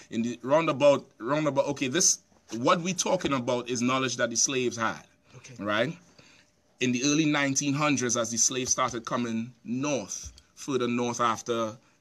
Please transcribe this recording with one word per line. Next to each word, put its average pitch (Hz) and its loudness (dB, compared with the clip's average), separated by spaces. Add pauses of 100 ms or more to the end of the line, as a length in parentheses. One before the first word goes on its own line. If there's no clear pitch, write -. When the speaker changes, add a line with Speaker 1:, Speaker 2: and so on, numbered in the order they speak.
Speaker 1:
In 113 -2
the 117 -4
roundabout, 143 4 (140)
roundabout. 139 0
Okay, 139 -2
this, 143 2 (380)
what 165 2
we're 180 -2
talking 180 0
about 123 -2
is 120 -2
knowledge 127 0
that 120 0
the 120 -8
slaves 123 2
had. 107 -2 (340)
Speaker 2:
Okay. - -20 (100)
Speaker 1:
Right? 113 0 (880)
In 127 2
the 123 0
early 151 4
nineteen 143 0
hundreds, 127 0
as 113 -2
the 117 -2
slaves 127 0
started 120 -2
coming 120 -4 (100)
north, 123 -4 (220)
further 123 -2
north 120 -2
after 113 -2 (240)